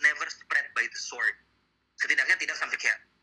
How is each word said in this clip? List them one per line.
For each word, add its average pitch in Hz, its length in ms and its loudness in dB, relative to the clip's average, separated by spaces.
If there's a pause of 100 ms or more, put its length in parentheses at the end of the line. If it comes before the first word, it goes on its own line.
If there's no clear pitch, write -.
never 151 240 2
spread - 480 -2
by 117 160 2
the - 80 -12
sword. 117 400 -4 (640)
Setidaknya - 320 4
tidak 156 240 -4
sampai 143 240 -2
kayak 123 160 2 (240)